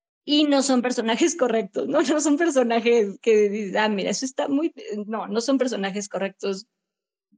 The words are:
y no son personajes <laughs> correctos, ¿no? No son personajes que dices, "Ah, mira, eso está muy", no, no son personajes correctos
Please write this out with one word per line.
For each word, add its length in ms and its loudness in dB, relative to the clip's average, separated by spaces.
y 200 4
no 180 4
son 200 2
personajes 540 0
<laughs> 20 -12
correctos, 500 0
¿no? 140 2
No 200 0
son 160 2
personajes 800 2
que 300 4
dices, 260 -4
"Ah, 140 0
mira, 200 -2
eso 140 -4
está 240 -4
muy", 240 0
no, 220 -6
no 140 -2
son 160 0
personajes 500 -4
correctos 580 -6